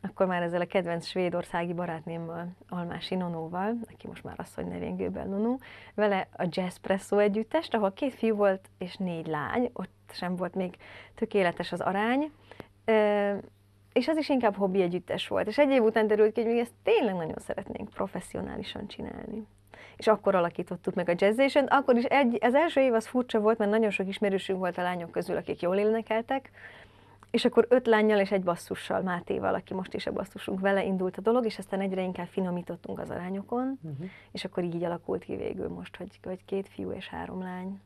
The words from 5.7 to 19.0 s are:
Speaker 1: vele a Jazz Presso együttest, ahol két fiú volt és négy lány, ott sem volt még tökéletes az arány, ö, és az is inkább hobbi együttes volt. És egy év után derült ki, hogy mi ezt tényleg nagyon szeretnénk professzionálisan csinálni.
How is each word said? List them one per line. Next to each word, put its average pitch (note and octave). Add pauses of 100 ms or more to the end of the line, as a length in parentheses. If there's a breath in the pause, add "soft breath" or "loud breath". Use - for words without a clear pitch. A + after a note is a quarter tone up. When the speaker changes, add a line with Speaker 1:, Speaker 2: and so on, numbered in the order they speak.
Speaker 1:
vele G3+ (100)
a F3+
Jazz F3+
Presso G3
együttest, A3
ahol G3+
két C4
fiú A3
volt G3 (100)
és F3+
négy E3+
lány, D#3
ott - (200)
sem F3+
volt F3
még F#3 (380 loud breath)
tökéletes F3+
az F3+
arány, A#3+ (540 loud breath)
ö, G#3 (600)
és B3+
az D#4
is D#4
inkább A#3+
hobbi G3
együttes F3
volt. F#3+
És G#3+
egy C#4+
év C4
után A3
derült G#3+
ki, A#3
hogy A3+
mi A#3+
ezt A#3+ (100)
tényleg D#4+
nagyon E3+
szeretnénk -
professzionálisan -
csinálni. - (500 loud breath)